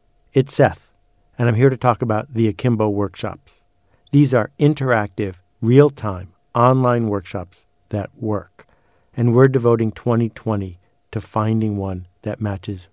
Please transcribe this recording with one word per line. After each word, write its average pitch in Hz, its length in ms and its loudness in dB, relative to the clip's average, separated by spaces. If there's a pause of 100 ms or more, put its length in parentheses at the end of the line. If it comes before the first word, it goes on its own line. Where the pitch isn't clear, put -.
(320)
it's 135 220 0
Seth, - 380 0 (440)
and 120 120 0
I'm 110 80 0
here 131 120 4
to 127 80 0
talk 117 240 0
about 113 320 -4
the 113 140 0
Akimbo 107 420 -2
Workshops. 101 760 -8 (480)
These 139 200 4
are 113 260 0
interactive, 117 760 -2 (240)
real-time, 113 720 2 (220)
online 123 540 2
workshops 92 580 -10 (220)
that 104 260 -8
work, 107 520 -8 (500)
and 117 180 2
we're 131 140 8
devoting 117 420 0
twenty 117 380 -2
twenty 98 500 -8 (320)
to 110 100 -8
finding 110 560 -2
one 95 300 -8 (160)
that - 180 -8
matches 98 520 -10